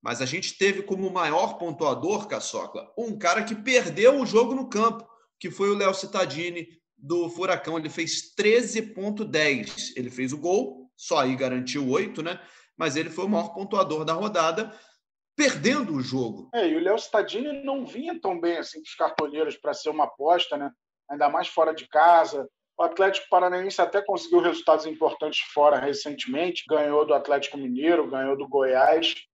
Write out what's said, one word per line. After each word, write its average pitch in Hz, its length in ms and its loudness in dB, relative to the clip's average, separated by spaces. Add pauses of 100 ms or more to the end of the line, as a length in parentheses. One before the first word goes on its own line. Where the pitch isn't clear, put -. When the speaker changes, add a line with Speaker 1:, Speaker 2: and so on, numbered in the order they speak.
Speaker 1:
mas 117 180 -6
a 131 60 -2
gente 165 320 -6
teve 190 240 2
como 190 280 -4
maior 180 460 0
pontuador, 165 720 -2
Caçocla, - 720 -8
um 226 180 -6
cara 202 280 2
que 214 100 -6
perdeu 220 640 4
o 240 60 -2
jogo 220 280 2
no 262 140 -6
campo, 220 380 0 (320)
que 175 120 -10
foi 196 200 -2
o 202 60 2
Léo 196 180 2
Cittadini, 175 760 -4 (340)
do 165 280 -2
Furacão. 170 480 -2
Ele 156 100 -8
fez - 460 -6
treze 220 480 2
ponto 208 420 -6
dez. 143 720 -2
Ele 123 140 -6
fez 127 240 -4
o 151 40 -10
gol, 185 560 -2
só - 260 -2
aí 131 140 2
garantiu 127 540 -4
oito, 165 340 -2
né? 175 160 -6 (380)
Mas 156 200 -2
ele 160 120 -2
foi 180 160 -6
o 196 40 -4
maior 170 260 0
pontuador 185 500 0
da 156 80 -2
rodada, 180 580 0 (640)
perdendo 240 600 0
o 135 80 -2
jogo. 117 500 -6
Speaker 2:
É, 233 160 2
e 156 80 2
o - 40 0
Léo 269 180 2
Cittadini 269 640 -4
não 269 240 -4
vinha 330 340 -10
tão 349 180 -4
bem 170 200 -2
assim 151 220 -10
com 156 40 -20
os - 100 -18
cartoleiros 151 600 -2
pra 147 160 -4
ser 143 160 -6
uma 151 160 0
aposta, 151 540 0
né? 143 120 -8 (380)
Ainda 147 220 0
mais 170 180 -2
fora 160 260 2
de - 140 -16
casa. 156 580 6 (300)
O 170 60 0
Atlético 190 480 2
Paranaense 180 500 2
até 170 220 2
conseguiu 175 380 2
resultados 160 440 2
importantes 156 560 -2 (140)
fora 147 240 6
recentemente, 143 880 -4
ganhou 147 380 2
do 151 80 4
Atlético 143 420 0
Mineiro, 143 540 0
ganhou 135 260 -2
do 139 120 -8
Goiás 131 680 4 (200)